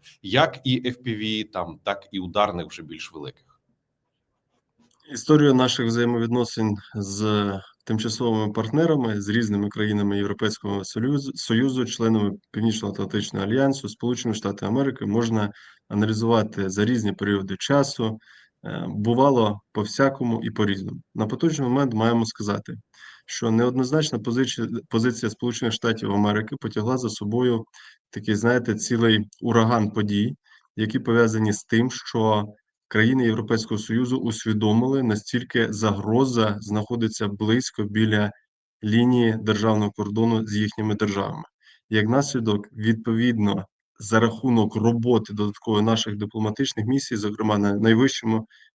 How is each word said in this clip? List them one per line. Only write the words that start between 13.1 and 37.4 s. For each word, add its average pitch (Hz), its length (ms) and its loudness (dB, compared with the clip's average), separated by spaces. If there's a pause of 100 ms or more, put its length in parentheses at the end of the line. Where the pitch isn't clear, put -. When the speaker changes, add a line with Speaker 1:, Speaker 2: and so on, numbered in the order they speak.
Speaker 2:
альянсу, 135 420 0
Сполучені 117 460 -4
Штати 101 320 -6
Америки 131 400 -2
можна 107 460 0 (360)
аналізувати 110 840 0
за 101 140 0
різні 113 280 0
періоди 98 460 -2
часу. 127 600 0 (460)
Е, 87 240 -8
бувало 117 720 2 (120)
по-всякому 120 720 -2
і 113 60 -6
по-різному. 101 500 -2 (140)
На 110 120 -2
поточний 139 420 -2
момент 131 260 0
маємо 113 320 2
сказати, 104 480 -6 (520)
що - 240 -4
неоднозначна 127 680 2
позиція, 117 500 -2 (200)
позиція 113 420 0
Сполучених 113 440 -4
Штатів 113 380 -2
Америки 104 480 0
потягла 113 380 -2
за 123 100 -4
собою 113 560 0 (460)
такий, 107 240 -2
знаєте, 117 400 2
цілий 110 500 2 (160)
ураган 113 500 4
подій, 107 460 0 (400)
які 110 220 -2
пов'язані 110 540 2
з - 120 -6
тим, 120 260 2
що 110 540 0 (440)
країни 120 360 4
Європейського 113 540 0
Союзу 123 400 -2
усвідомили, 113 840 0
настільки 110 720 0
загроза 107 880 0
знаходиться 110 680 -4
близько 107 560 -2